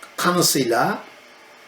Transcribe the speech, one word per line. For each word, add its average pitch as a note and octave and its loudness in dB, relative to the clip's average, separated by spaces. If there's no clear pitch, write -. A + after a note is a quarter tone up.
kanısıyla D3 0